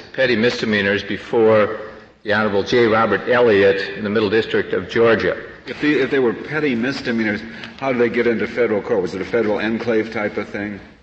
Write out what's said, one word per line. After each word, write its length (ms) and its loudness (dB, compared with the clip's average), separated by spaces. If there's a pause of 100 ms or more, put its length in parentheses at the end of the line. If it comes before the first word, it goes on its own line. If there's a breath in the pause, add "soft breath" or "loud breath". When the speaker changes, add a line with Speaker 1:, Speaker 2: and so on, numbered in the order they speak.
(120)
Speaker 1:
petty 220 0
misdemeanors 680 0
before 760 2 (460 loud breath)
the 80 -2
Honorable 320 0
J. 220 4
Robert 420 2
Elliott 680 4
in 60 -8
the 80 -4
Middle 200 0
District 420 0
of 160 -4
Georgia. 520 2 (280)
Speaker 2:
If 120 -12
they, 120 2
if 180 0
they 80 0
were 160 2
petty 400 -4
misdemeanors, 680 -2 (380 loud breath)
how 140 -2
did 80 -2
they 80 4
get 180 0
into 220 0
federal 340 0
court? 200 0
Was 120 -4
it 60 -6
a 40 -4
federal 360 0
enclave 520 -2
type 240 -4
of 120 -6
thing? 320 -10 (220)